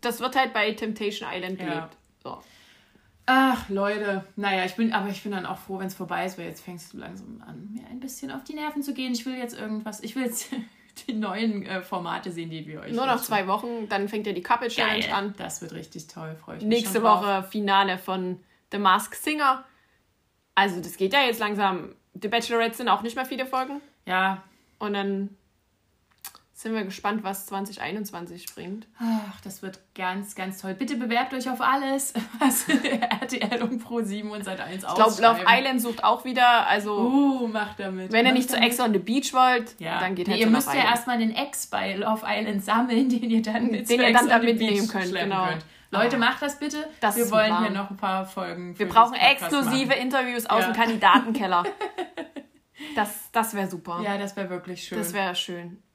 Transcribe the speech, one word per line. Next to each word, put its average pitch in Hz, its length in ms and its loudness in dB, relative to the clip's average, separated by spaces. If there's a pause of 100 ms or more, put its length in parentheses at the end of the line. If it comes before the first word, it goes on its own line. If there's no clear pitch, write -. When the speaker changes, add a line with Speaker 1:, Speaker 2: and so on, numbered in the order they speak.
Speaker 1:
das 233 180 -4
wird 247 160 -2
halt 262 160 2
bei 214 200 2
Temptation 214 600 -6
Island 185 260 -6
Speaker 2:
Ja. 180 80 -8
Speaker 1:
gelebt. 165 300 -6 (260)
So. - 160 -12 (880)
Speaker 2:
Ach, 262 460 4
Leute. 202 560 -2 (100)
Naja, 190 300 0
ich 185 80 -6
bin, 226 180 0
aber 202 160 -2
ich 196 140 -8
bin 208 100 -6
dann 180 140 -6
auch 190 100 -8
froh, 190 220 -10
wenn's 190 160 -8
vorbei 175 320 -6
ist, 185 100 -8
weil 170 100 -10
jetzt 165 160 -14
fängst 175 300 -16
du - 60 -16
langsam - 480 -16
an, 165 260 -16
mir 226 160 -14
ein 247 120 -14
bisschen 269 300 -12
auf 269 140 -12
die 302 100 -14
Nerven 302 280 -6
zu 277 100 -6
gehen. 254 220 -4
Ich 233 100 -8
will 262 120 -6
jetzt 240 220 -8
irgendwas, 214 440 -8
ich 226 140 -10
will 262 80 -2
jetzt - 260 -6 (260)
<laughs> - 320 -18
die 240 60 -6
neuen, 214 500 -2
äh, 185 160 -6
Formate 180 500 -6
sehen, 165 200 -8
die 160 160 -10
wir 156 160 -14
euch - 100 -10
Speaker 1:
Nur 247 140 0
noch 254 100 4
Speaker 2:
jetzt 254 100 -6
Speaker 1:
zwei 202 200 0
Wochen, 214 420 -2
dann 202 200 -2
fängt 214 180 -4
ja 196 80 -2
die 180 80 -6
Couple 240 260 0
Challenge 220 380 0
Speaker 2:
Geil. - 80 -2
Speaker 1:
an. 196 240 -2
Speaker 2:
Das - 240 -10
wird 170 100 -12
richtig 160 360 -14
toll, 160 360 -12
freu 156 120 -14
ich - 60 -14
mich 214 60 -2
Speaker 1:
Nächste 220 300 2
Speaker 2:
schon 220 60 2
drauf. 208 200 6
Speaker 1:
Woche 196 200 0
Finale 196 520 2
von 185 440 -4 (320)
The 202 60 -4
Masked 202 440 4
Singer. 285 420 0 (920)
Also 190 260 2
das 175 180 -10
geht 196 160 2
ja 285 80 6
jetzt 233 180 2
langsam. 202 540 0 (260)
The 214 80 -6
Bachelorette 233 480 0
sind 240 120 -4
auch 202 140 4
nicht 226 140 -6
mehr 262 100 -2
viele 262 200 -4
Folgen. 262 340 -4 (240)
Speaker 2:
Ja. 185 380 0 (360)
Speaker 1:
Und 202 160 -4
dann 196 360 -2 (1200)
sind 226 200 -6
wir 214 100 -2
gespannt, 208 400 -4
was 196 220 -6
zwanzig 196 360 -8
einundzwanzig 180 720 -10
bringt. 190 320 -12 (140)
Speaker 2:
Ach, 220 420 -4
das 185 200 -14
wird 190 180 -10 (160)
ganz, 190 400 -6
ganz 190 240 -8
toll. 190 140 -6
Bitte 262 220 -4
bewerbt 233 380 0
euch 262 160 -4
auf 226 100 -4
alles, 269 540 0 (120)
<laughs> - 120 -14
was 262 300 2
R 262 580 2
T 247 140 -4
L 240 220 0
und 233 180 -2
Pro 233 220 -4
sieben 208 280 -4
und 208 140 -8
Sat 190 160 -6
eins 190 240 -8
Speaker 1:
Ich 165 100 -2
glaub, 220 140 8 (100)
Love 233 140 10
Speaker 2:
ausschreiben. 185 160 2
Speaker 1:
Island 254 340 4
sucht 233 220 -4
auch 220 200 4
wieder, 240 440 6
also 208 320 2
Speaker 2:
Uh, 262 480 4
macht 208 320 -6
damit. 190 320 -6
Speaker 1:
wenn 226 120 6
ihr 254 60 6
Speaker 2:
Macht 254 40 4
Speaker 1:
nicht 254 140 2
zu - 60 -2
Speaker 2:
damit. 233 160 4
Speaker 1:
Ex 240 100 -4
on 226 120 2
the 196 80 4
Beach 247 340 -2
wollt, 254 460 4
Speaker 2:
Ja. 170 180 -4
Speaker 1:
dann 185 160 -2
geht 180 140 -4
Speaker 2:
Nee, 208 60 2
Speaker 1:
halt 214 60 0
Speaker 2:
ihr 226 60 6
Speaker 1:
zu 220 60 6
Speaker 2:
müsst 277 160 4
Speaker 1:
Love 277 80 0
Speaker 2:
ja 262 80 4
Speaker 1:
Island. 233 120 4
Speaker 2:
erstmal 240 220 -2
den 226 160 2
Ex 277 320 -6
bei 190 300 -4
Love 214 320 -2
Island 208 360 -2
sammeln, 240 440 2
den 233 220 0
ihr 226 120 4
dann 220 240 -2
mit 214 140 0
Speaker 1:
Den - 60 -8
Speaker 2:
zu 240 100 4
Speaker 1:
ihr 247 80 6
Speaker 2:
Ex 226 160 6
Speaker 1:
dann - 60 4
Speaker 2:
on - 40 4
Speaker 1:
da 233 100 8
Speaker 2:
the 233 60 2
Speaker 1:
mitnehmen 220 320 4
Speaker 2:
Beach 220 100 2
Speaker 1:
könnt, 190 200 -2
Speaker 2:
schleppen 190 220 -2
Speaker 1:
genau. 190 180 0
Speaker 2:
könnt. 160 160 -4 (260)
Leute, 240 260 2
Speaker 1:
Ah. - 40 2
Speaker 2:
macht 254 220 2
das 285 180 -4
bitte. 294 280 -6 (120)
Speaker 1:
Das 214 160 2
Speaker 2:
Wir 233 80 4
Speaker 1:
ist 208 80 -2
ein 220 60 6
Speaker 2:
wollen 214 100 6
Speaker 1:
Plan. 226 160 2
Speaker 2:
hier 202 80 0
noch 196 180 -4
ein 196 60 -10
paar 190 280 -2
Folgen 175 540 -8
Speaker 1:
Wir 202 80 0
Speaker 2:
für 175 60 -6
Speaker 1:
brauchen 240 220 8
Speaker 2:
diesen - 120 4
Podcast 269 260 2
Speaker 1:
exklusive 262 360 2
Speaker 2:
machen. 262 120 2
Speaker 1:
Interviews 247 460 0
aus 226 140 4
Speaker 2:
Ja. 185 80 2
Speaker 1:
dem 220 80 -2
Kandidatenkeller. 214 920 4
Speaker 2:
<laughs> 403 60 -6 (1200)
Speaker 1:
Das, 208 360 -4
das 220 220 0
wär 196 140 -2
super. 175 360 -6
Speaker 2:
Ja, 202 140 -2
das 196 180 -6
wär 190 140 -6
wirklich 180 360 -8
schön. 220 120 -6
Speaker 1:
Das 180 160 -4
wär 190 220 -2
schön. 175 460 -8 (120)